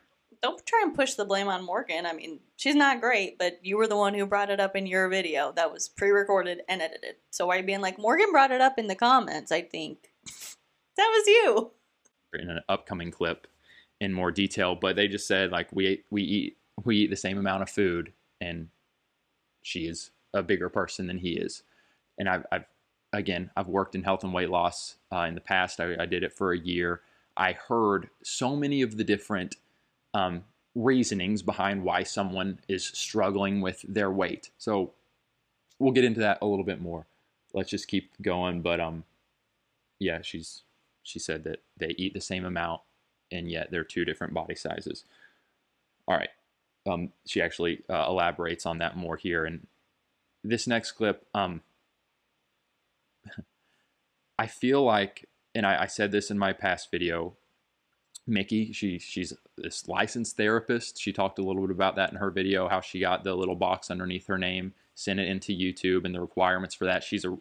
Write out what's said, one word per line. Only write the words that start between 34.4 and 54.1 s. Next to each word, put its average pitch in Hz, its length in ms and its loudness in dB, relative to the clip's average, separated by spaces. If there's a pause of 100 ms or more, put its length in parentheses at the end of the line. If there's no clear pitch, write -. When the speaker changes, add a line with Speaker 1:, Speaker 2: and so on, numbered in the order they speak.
Speaker 2:
So 98 320 0 (880)
we'll 135 120 6
get 123 120 6
into 113 160 4
that 104 240 4
a - 20 0
little 98 200 2
bit 92 160 -4
more. 85 260 -8 (440)
Let's 95 200 -4
just - 160 -4
keep - 240 -2 (100)
going. 90 400 0
But, 85 180 0
um, 82 260 -4 (920)
yeah, 85 240 -2
she's, - 400 -12 (440)
she - 140 -12
said 80 240 -6
that 82 180 -8 (140)
they 80 220 -6
eat 95 160 -4
the 95 80 -8
same 92 240 -6
amount, 85 340 -4 (500)
and 87 220 -8
yet 80 200 -6
they're 85 120 -4
two 85 220 -4
different 80 280 -6
body 82 220 -6
sizes. - 480 -8 (1040)
All 92 80 4
right. - 140 -2 (560)
Um, 87 260 -2 (140)
she - 160 -2
actually, 85 480 -2
uh, 80 180 0
elaborates 85 580 0
on 82 120 -2
that 82 180 -4
more 85 220 -6
here. 85 280 -2
And 82 220 -10 (760)
this 113 200 -2
next 117 280 -2
clip, 104 400 0
um, 92 280 -2 (1600)
<laughs> - 80 -18 (1080)